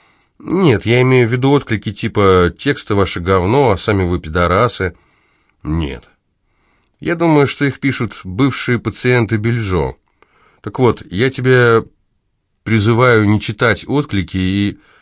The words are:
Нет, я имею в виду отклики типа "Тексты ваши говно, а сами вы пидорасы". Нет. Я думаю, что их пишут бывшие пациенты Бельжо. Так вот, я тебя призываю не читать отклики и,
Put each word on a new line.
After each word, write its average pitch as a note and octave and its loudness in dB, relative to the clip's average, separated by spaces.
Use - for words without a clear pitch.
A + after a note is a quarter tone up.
Нет, D#3 0
я A#2+ 2
имею B2+ 4
в A2+ -2
виду B2+ 0
отклики A#2 -2
типа F#2 2
"Тексты - -4
ваши G2 -2
говно, F#2+ 2
а F#2+ 0
сами G2 0
вы F2 -2
пидорасы". F2 -2
Нет. D2+ -6
Я - -4
думаю, D#3+ 2
что - -4
их C3+ -4
пишут B2+ -4
бывшие A#2+ -2
пациенты A#2 -2
Бельжо. G#2 -2
Так - -8
вот, A#2+ 2
я A#2+ -2
тебя B2 2
призываю A2 2
не G#2 2
читать A2+ -2
отклики G#2+ -4
и, F#2+ -2